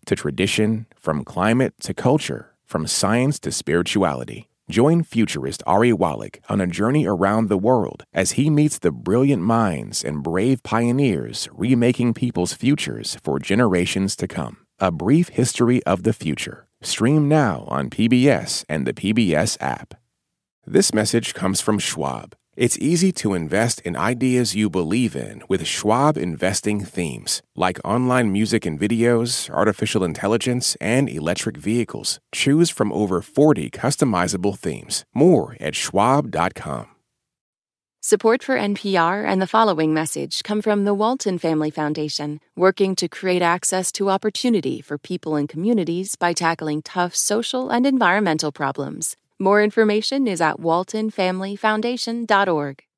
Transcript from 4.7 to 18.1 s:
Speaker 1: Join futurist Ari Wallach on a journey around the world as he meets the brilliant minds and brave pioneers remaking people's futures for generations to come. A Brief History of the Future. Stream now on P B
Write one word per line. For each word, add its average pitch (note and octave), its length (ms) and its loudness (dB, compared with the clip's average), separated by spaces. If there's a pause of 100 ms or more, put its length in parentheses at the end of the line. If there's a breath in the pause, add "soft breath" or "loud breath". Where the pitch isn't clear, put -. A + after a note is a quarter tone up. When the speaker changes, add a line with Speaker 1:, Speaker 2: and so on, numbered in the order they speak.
Speaker 1:
Join D#3 320 4
futurist D2 640 -2
Ari A2 260 4
Wallach D2 560 -2
on G2+ 120 0
a F2+ 60 0
journey G#2 400 0
around G2+ 420 2
the G2 100 2
world A2 460 0 (100)
as F#2 180 0
he C#3+ 160 2
meets D3+ 300 2
the F2 120 0
brilliant G#2+ 520 2
minds F2+ 600 0
and C#2+ 200 -6
brave G2 400 0
pioneers A2+ 880 0
remaking A#2+ 640 2
people's A#2+ 400 -2
futures C#2+ 680 -4
for C#2 160 -2
generations F#2+ 800 0
to G2+ 100 -4
come. C2 320 -8 (200)
A F#2 120 2
Brief G#2 380 2
History B2 560 2
of F2+ 200 0
the A2+ 80 4
Future. - 540 -6 (140)
Stream D3 480 2
now A#2 400 2
on C2+ 220 -2
P A2+ 180 2
B B2 200 6